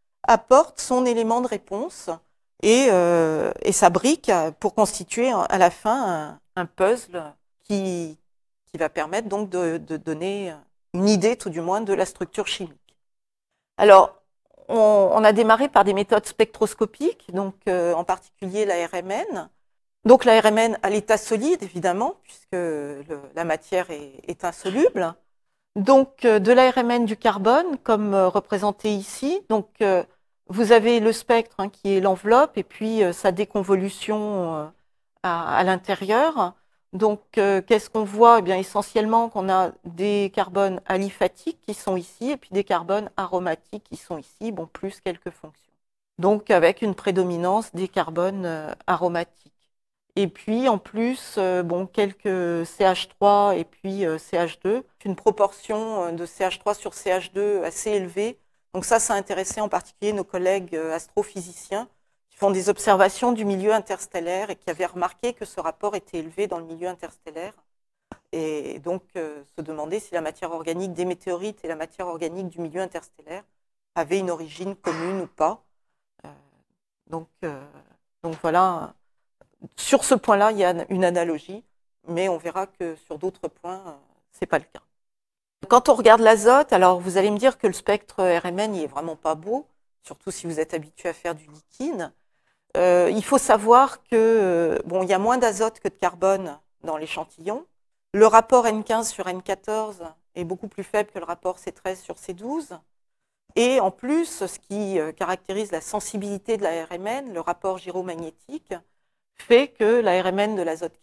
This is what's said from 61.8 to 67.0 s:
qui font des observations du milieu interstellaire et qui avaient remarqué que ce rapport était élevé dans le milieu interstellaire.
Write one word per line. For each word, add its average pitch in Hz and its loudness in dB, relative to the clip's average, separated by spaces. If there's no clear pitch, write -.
qui - -20
font 196 2
des 185 0
observations 196 2
du 220 -4
milieu 202 0
interstellaire 190 -6
et 185 -10
qui - -12
avaient 175 -4
remarqué 180 -6
que 220 -12
ce - -14
rapport 202 -6
était 180 -10
élevé 165 -6
dans 180 -8
le 165 -16
milieu 165 -10
interstellaire. 170 -16